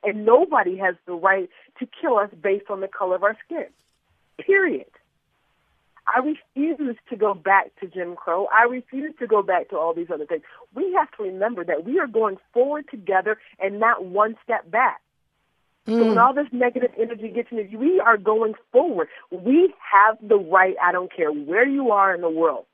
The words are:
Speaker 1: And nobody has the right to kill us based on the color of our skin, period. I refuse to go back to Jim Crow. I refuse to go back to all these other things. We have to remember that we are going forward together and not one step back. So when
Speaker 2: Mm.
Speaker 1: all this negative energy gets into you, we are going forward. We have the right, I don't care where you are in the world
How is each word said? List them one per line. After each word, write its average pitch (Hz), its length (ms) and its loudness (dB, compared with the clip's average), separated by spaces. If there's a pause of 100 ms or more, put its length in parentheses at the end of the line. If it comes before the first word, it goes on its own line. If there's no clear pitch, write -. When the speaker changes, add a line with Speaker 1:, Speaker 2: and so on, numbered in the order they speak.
Speaker 1:
And 208 200 -4
nobody 226 540 4
has 185 160 -2 (120)
the 180 80 -10
right 185 340 0 (300)
to 254 80 -8 (140)
kill 269 180 0
us 202 120 0 (120)
based 202 280 -2
on 196 100 -6
the 190 80 -8
color 185 280 -4
of 180 60 -4
our 214 220 0
skin, 320 220 -10 (720)
period. 370 480 0 (1200)
I 247 140 0
refuse 294 760 -6 (140)
to 240 60 -10
go 202 180 0
back 190 460 0
to 190 80 -12
Jim 175 260 -10
Crow. 175 320 -4 (100)
I 226 80 6
refuse 254 540 -6
to 247 80 -8
go 208 160 2
back 180 280 -2
to 196 60 -8
all 165 160 -2
these 170 200 -6
other 151 120 -6
things. 156 180 -8 (300)
We 359 200 -6
have 311 240 0
to 214 80 -8
remember 190 400 -6
that 165 200 -4
we 262 140 -4
are 320 80 -2
going 220 300 -2 (160)
forward 285 360 0
together 196 500 -2 (200)
and 196 220 -6
not 226 240 2
one 208 400 -2
step 220 260 -6
back. 220 300 0 (880)
So 226 180 2
when 220 120 2
Speaker 2:
Mm. 233 80 6
Speaker 1:
all 269 80 6
this 277 200 -4
negative 247 440 -2
energy 220 320 -6
gets 226 220 -6
into 220 140 -6
you, 208 140 -14
we 330 200 2
are 233 180 4
going 214 380 0 (160)
forward. 262 380 0 (240)
We 254 480 2
have 214 400 4
the 208 180 2
right, 185 420 2
I 180 120 2
don't 180 200 -4
care 156 200 -2
where 156 340 0
you 277 240 0
are 196 240 4
in 175 60 -6
the 170 100 -2
world 160 420 0